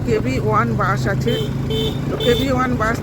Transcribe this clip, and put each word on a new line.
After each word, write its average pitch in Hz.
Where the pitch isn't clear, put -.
কেবি 240
ওয়ান 220
বাস 202
আছে। 214
তো 370
কেবি 247
ওয়ান 254
বাস 220